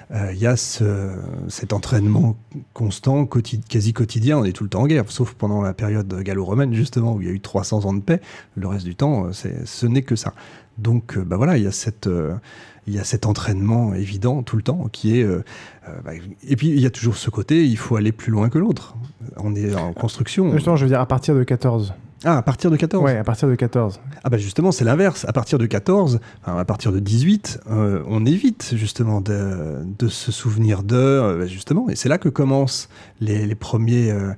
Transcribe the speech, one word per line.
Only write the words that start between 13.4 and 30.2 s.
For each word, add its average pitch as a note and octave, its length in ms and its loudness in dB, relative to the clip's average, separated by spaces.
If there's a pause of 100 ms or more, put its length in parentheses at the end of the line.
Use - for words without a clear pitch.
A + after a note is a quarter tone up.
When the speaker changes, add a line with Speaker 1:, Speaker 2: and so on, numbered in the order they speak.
Speaker 1:
évident G2+ 500 -2
tout A2+ 140 -4
le G#2 60 -2
temps C3+ 280 -2
qui A2 300 0
est, - 40 4
euh, F#2+ 180 0 (440)
euh, D#2 60 -16 (100)
bah, D2+ 100 -12 (360)
et C#3 80 2
puis D3+ 120 2
il C#3+ 120 4
y B2+ 60 6
a B2 40 2
toujours A2 280 -2
ce - 100 -8
côté, D3+ 380 2
il A#2 100 2
faut A2+ 200 -2
aller G#2+ 160 2
plus A2 200 -4
loin G#2+ 160 2
que A#2+ 100 0
l'autre. F#3+ 360 -2 (420)
On G#2 180 -4
est G2+ 200 -2
en F2 180 -4
construction. C#3 600 -2
Speaker 2:
Justement, E3 220 4
je C3+ 100 4
veux - 20 4
dire, B2+ 120 4
à B2+ 60 2
partir C3+ 280 2
de B2+ 100 4
quatorze. A#2 480 0 (320)
Speaker 1:
Ah, D#3 140 4
à A#2 40 0
partir D#3 280 2
de D#3 60 4
quatorze. E3 280 2
Speaker 2:
Ouais, C3 140 4
à G#2+ 60 -2
partir A#2 240 0
de B2 80 4
quatorze. A2+ 440 0 (240)
Speaker 1:
Ah B2 60 -2
bah A#2 80 4
justement, D3+ 340 2
c'est B2+ 140 0
l'inverse. E3 420 2
À - 60 0
partir C3+ 240 0
de A2+ 80 2
quatorze, B2+ 540 2 (220)
enfin, F2 140 -4
à F2+ 80 0
partir G2+ 260 0
de F#2+ 100 2
dix-huit, C3 600 2 (100)
euh, G#2 360 0
on A2 180 0
évite G3 520 0
justement G#2+ 440 0
de, F#2+ 600 -4 (180)
de A#2 100 2
se - 240 -6